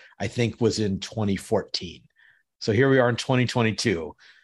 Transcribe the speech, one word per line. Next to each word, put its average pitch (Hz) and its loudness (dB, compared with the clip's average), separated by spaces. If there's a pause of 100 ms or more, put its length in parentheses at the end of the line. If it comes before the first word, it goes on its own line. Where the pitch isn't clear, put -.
(200)
I 101 -4
think 117 -2
was 110 2
in 98 -2
twenty 101 -2
fourteen. - -4 (560)
So - -2
here 135 4
we 135 6
are 120 4
in 117 0
twenty 127 0
twenty-two. 104 -2 (280)